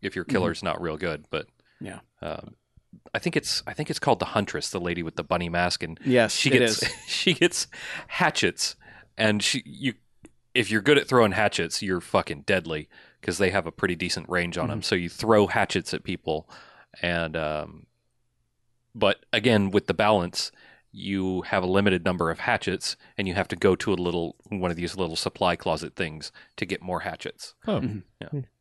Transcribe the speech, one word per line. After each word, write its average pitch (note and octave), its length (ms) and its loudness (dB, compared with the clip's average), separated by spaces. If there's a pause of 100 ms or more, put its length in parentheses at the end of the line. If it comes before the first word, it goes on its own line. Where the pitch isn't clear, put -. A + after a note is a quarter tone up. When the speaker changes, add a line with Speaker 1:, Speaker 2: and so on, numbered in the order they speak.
Speaker 1:
if G2 120 -4
your F2+ 100 -4
Speaker 2:
Mm-hmm. - 80 -6
Speaker 1:
killer's F2 300 0
not F2 180 -2
real D#2+ 160 -4
good, D#2 340 -6
but D#2 160 -6 (340)
Speaker 2:
Yeah. F#2+ 200 -12 (220)
Speaker 1:
um, - 320 -10 (600)
I - 40 -2
think - 180 -2
it's, - 300 -2
I - 80 -10
think D3+ 160 -6
it's D3+ 80 -4
called B2 200 2
the - 80 -4
Huntress, - 440 -2
the F#2+ 100 -4
lady F2 220 -2
with D#2+ 140 -8
the E2+ 80 -4
bunny F2 240 -2
mask, F2 340 0
and E2 220 -8
Speaker 2:
Yes, A#2+ 320 4
Speaker 1:
she - 140 2
Speaker 2:
it C3 80 6
Speaker 1:
gets, A#2 240 2
Speaker 2:
is. - 60 -2 (100)
Speaker 1:
<laughs> - 100 -20
she - 260 0
gets - 320 2 (420)
hatchets, - 680 0 (420)
and G#2+ 240 2
she, - 240 0
you, B2+ 280 -6 (600)
if A2 160 0
you're G#2+ 120 2
good D3 160 6
at - 100 0
throwing A2+ 240 6
hatchets, F#2+ 500 0
you're F#2 180 -2
fucking E2 420 -2
deadly, E2 460 -2 (340)
'cause F2+ 160 -4
they F#2+ 120 4
have F#2+ 160 0
a - 60 -8
pretty G2+ 220 0
decent F2 340 -6
range F2 300 -2
on D#2 120 -2
'em. G#2 80 -4
Speaker 2:
Mm-hmm. - 40 -10
Speaker 1:
So - 120 -2
you F2 140 0
throw G#2+ 380 6
hatchets - 480 0
at - 100 -6
people, E2 440 -4 (540)
and, E2+ 340 0
um, D#2 500 -6 (1080)
but G#2 380 2
again, G#2+ 380 4
with G2 160 2
the F#2 80 0
balance, G#2 580 2 (420)
you F#2 480 -2
have G2 200 0
a F#2 40 0
limited F#2+ 380 4
number F2 260 0
of E2 100 -4
hatchets, - 560 -2 (200)
and G2 100 -2
you F#2 80 -2
have F#2 140 0
to F#2 80 -6
go F#2 200 6
to - 160 0
a - 20 2
little, F2 420 -2 (140)
one F#2 200 -2
of E2 60 -4
these F2 200 -6
little E2 200 -4
supply F2 400 0
closet E2 400 -4
things D#2 340 -6 (260)
to G#2 100 -6
get F#2 160 -6
more F2+ 180 -4
hatchets. - 540 -10 (120)
Speaker 3:
Oh. G#3 140 -2
Speaker 2:
Mm-hmm. G#2+ 180 -4 (220)
Speaker 1:
Yeah. - 80 -14
Speaker 3:
Hmm. C#3+ 120 -6 (200)